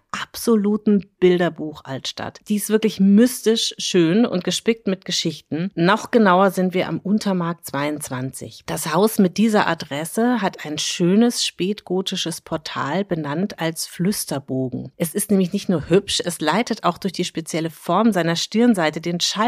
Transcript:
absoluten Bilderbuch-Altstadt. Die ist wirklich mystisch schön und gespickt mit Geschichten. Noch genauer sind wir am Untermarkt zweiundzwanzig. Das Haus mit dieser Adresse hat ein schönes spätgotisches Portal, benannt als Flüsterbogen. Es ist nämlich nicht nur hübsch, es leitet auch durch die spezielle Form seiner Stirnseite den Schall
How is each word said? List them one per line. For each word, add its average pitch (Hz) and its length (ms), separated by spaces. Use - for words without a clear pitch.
absoluten 208 960
Bilderbuch-Altstadt. 156 1300
Die 208 80
ist - 120
wirklich 214 300
mystisch 220 760
schön 180 480
und 180 180
gespickt - 420
mit 190 200
Geschichten. 170 680
Noch 190 360
genauer 196 400
sind 185 220
wir 180 160
am 165 100
Untermarkt 185 680
zweiundzwanzig. 139 1000
Das 160 280
Haus 196 240
mit 185 200
dieser 208 280
Adresse 170 760
hat - 240
ein 151 120
schönes 202 680
spätgotisches 185 960
Portal, 156 640
benannt 165 560
als 160 260
Flüsterbogen. 131 1120
Es - 180
ist - 160
nämlich 190 220
nicht - 160
nur 165 200
hübsch, 196 360
es 175 160
leitet 185 420
auch 170 140
durch - 160
die 180 100
spezielle 165 460
Form 196 420
seiner 170 240
Stirnseite 185 640
den 170 220
Schall - 160